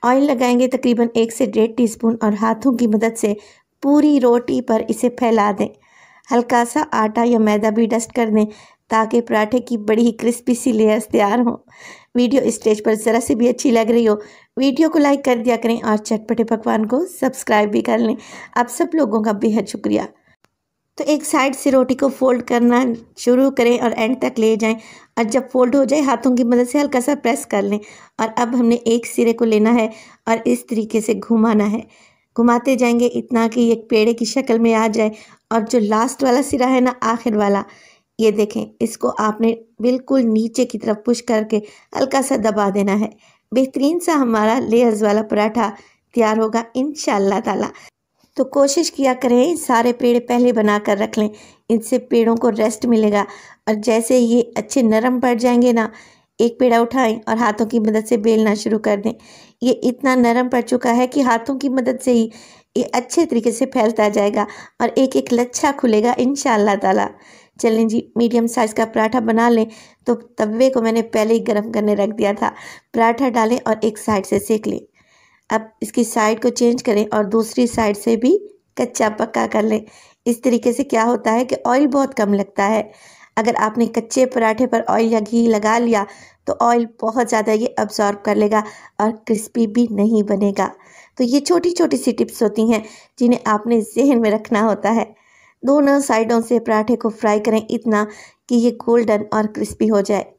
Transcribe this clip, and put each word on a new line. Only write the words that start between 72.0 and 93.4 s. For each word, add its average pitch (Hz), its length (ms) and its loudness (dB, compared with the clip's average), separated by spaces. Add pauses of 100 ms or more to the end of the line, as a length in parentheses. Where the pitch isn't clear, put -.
दिया 214 240 -2
था। - 160 -2 (440)
पराठा 233 360 2
डालें 233 380 0
और 220 160 -2
एक 220 140 -2
साइड 196 280 -4
से 202 140 0
सेक 214 280 -2
लें। 202 140 -4 (680)
अब 220 200 -4 (120)
इसकी 233 220 -2
साइड 226 380 -2
को 247 80 2
चेंज 240 320 0
करें 208 280 0
और 214 160 0
दूसरी 226 420 0
साइड 220 300 -2
से 226 200 -2
भी 285 320 0 (280)
कच्चा 240 320 -2
पक्का 226 380 -4
कर 214 160 -2
लें। 214 220 -2 (420)
इस 233 160 -2
तरीके 240 300 0
से 269 100 -4
क्या 226 200 0
होता 233 280 0
है 240 140 0
कि 240 100 -4 (120)
ऑयल 269 200 2
बहुत 269 260 0
कम 202 200 0
लगता 196 300 -2
है। 214 280 -2 (460)
अगर 226 180 0
आपने 220 320 0
कच्चे 233 380 0
पराठे 226 400 0
पर 233 160 0
ऑयल 226 300 0
या 226 80 2
घी 233 280 0
लगा 220 300 2
लिया 226 280 0 (420)
तो - 60 -2
ऑयल 233 340 2 (140)
बहुत 226 280 -2
ज़्यादा 220 220 0
ये 220 140 0
अब्जॉर्ब 208 600 -4
कर 208 100 0
लेगा 214 280 2 (380)
और 214 100 0
क्रिस्पी 226 560 -4
भी 233 240 0
नहीं 208 320 2
बनेगा। 202 480 -2 (460)
तो 254 60 0
ये 247 160 2
छोटी-छोटी 339 580 0
सी 247 140 -2
टिप्स 226 320 -2
होती 220 280 0
हैं 214 120 0 (360)
जिन्हें 240 280 2